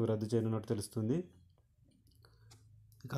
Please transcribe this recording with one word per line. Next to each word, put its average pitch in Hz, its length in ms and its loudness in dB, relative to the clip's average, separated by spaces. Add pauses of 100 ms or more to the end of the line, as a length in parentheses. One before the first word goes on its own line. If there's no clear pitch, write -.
(100)
రద్దు 107 240 0
చేయనున్నట్టు 110 340 0
తెలుస్తుంది. 113 480 0 (1900)
ఇక 131 140 -6